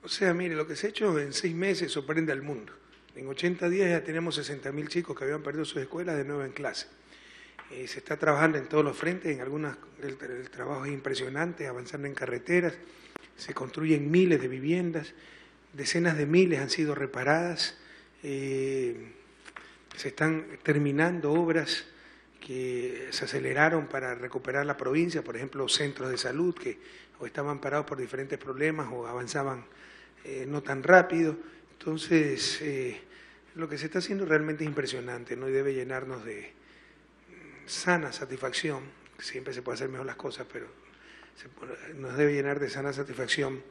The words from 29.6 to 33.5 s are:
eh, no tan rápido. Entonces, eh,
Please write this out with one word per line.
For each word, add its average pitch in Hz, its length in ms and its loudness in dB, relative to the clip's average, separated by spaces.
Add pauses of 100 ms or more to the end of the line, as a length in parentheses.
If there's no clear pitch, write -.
eh, 131 220 -6
no 143 140 -2
tan 135 220 -4
rápido. 165 540 8 (340)
Entonces, 156 880 0
eh, 135 380 -4 (560)